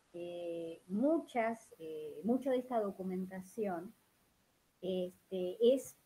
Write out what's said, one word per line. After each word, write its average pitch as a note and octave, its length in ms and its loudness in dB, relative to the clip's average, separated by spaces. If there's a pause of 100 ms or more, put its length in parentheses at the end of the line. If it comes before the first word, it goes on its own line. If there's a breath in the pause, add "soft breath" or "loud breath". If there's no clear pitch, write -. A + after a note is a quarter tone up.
(140)
eh, E3+ 640 -8 (100)
muchas, A#3 880 0
eh, D#3 440 -12
mucho B3+ 280 2
de B3+ 80 4
esta B3 200 0
documentación, F#3+ 1160 -4 (880)
este, F#3 800 -4
es - 340 6 (100)